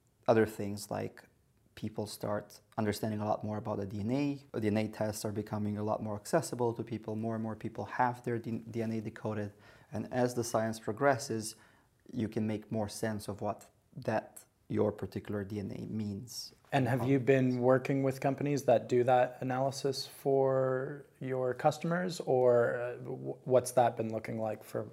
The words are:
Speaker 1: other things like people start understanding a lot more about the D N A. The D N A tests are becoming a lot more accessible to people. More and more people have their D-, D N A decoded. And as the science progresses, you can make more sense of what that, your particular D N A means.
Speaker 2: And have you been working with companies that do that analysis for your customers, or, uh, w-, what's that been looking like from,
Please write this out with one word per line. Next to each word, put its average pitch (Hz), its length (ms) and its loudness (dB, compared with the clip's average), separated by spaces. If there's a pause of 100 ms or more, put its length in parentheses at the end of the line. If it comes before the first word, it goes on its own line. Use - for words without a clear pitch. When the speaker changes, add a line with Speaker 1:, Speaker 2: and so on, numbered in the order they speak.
(280)
Speaker 1:
other 113 180 6
things 104 420 -8
like 104 360 -8 (500)
people 107 320 -6
start - 540 -6 (180)
understanding 107 420 0
a 107 60 -2
lot 107 160 0
more 107 160 -4
about 107 200 -4
the 101 80 -4
D 104 140 -6
N 107 120 -2
A. 143 260 0 (140)
The 120 80 -4
D 107 80 0
N 104 80 4
A 107 100 2
tests 107 380 -4
are 107 80 -4
becoming 104 460 -4
a 104 40 -4
lot 107 180 -2
more 107 140 -4
accessible 123 600 0
to 120 100 -6
people. 110 320 -6
More 113 180 -2
and 110 80 -4
more 110 140 -4
people 107 300 -8
have 123 360 0
their 120 160 -2
D-, 113 320 -6
D 113 120 -4
N 110 100 -2
A 113 80 -2
decoded. 107 500 -6 (420)
And 110 200 -6
as 123 220 2
the 120 80 -2
science 110 380 0
progresses, 113 720 0 (580)
you 110 160 0
can 107 160 -2
make 107 280 -2
more 107 160 -2
sense 107 400 -4
of 98 120 -8
what 101 260 -4 (380)
that, - 360 -2 (280)
your 107 220 2
particular 101 540 -6
D 104 160 -6
N 98 180 -6
A 110 140 -8
means. 107 600 -6 (200)
Speaker 2:
And 131 160 2
have 127 180 0
you 139 140 4
been 127 400 4
working 131 420 4
with 135 180 0
companies 139 440 0
that 110 240 4
do 123 160 4
that 127 360 4
analysis 131 680 -2 (140)
for 135 840 2 (140)
your 127 340 0
customers, 170 720 0
or, 123 560 6
uh, 123 220 -6
w-, 131 400 -8
what's 123 280 4
that 117 240 4
been 113 160 -2
looking 110 280 -6
like 110 240 -4
from, 113 280 -8